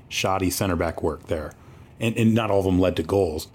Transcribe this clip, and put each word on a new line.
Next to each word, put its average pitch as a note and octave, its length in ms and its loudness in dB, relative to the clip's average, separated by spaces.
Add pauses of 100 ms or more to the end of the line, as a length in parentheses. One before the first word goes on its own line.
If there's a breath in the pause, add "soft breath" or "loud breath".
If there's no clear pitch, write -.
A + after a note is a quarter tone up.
shoddy F#2+ 420 -2
center F#2 260 -2
back E2+ 260 -4
work D#2 260 -4
there." D#2 260 -6 (460 loud breath)
And, A#2 180 -2
and A2+ 160 4
not A2+ 160 0
all G2+ 80 2
of F#2+ 60 2
them F#2 160 4
led F2+ 160 2
to F2 60 0
goals, E2 520 0